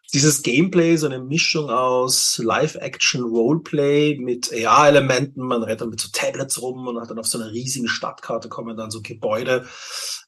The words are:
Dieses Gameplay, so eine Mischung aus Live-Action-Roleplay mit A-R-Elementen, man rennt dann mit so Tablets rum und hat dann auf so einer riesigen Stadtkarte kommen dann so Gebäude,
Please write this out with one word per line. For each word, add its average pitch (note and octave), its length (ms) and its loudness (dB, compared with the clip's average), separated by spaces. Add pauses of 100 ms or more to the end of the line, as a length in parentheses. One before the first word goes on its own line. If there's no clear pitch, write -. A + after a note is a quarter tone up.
(140)
Dieses C#3+ 280 4
Gameplay, E3 540 4
so D3+ 100 0
eine B2+ 120 -4
Mischung D3 500 -2
aus B2+ 720 0
Live-Action-Roleplay C#3+ 1800 2
mit B2 360 -4
A-R-Elementen, C3+ 880 4
man B2 220 -2
rennt A2 180 -4
dann A#2 80 -6
mit G#2+ 100 -8
so - 100 -6
Tablets C3+ 520 -4
rum B2+ 240 -6
und A#2 120 -6
hat A#2 120 -12
dann A2+ 80 -10
auf A2+ 80 -6
so B2+ 120 -2
einer A2 120 -8
riesigen B2 380 -6
Stadtkarte - 600 -6
kommen A2+ 280 -10
dann A2 160 -10
so A2 100 -12
Gebäude, A#2+ 640 -2 (600)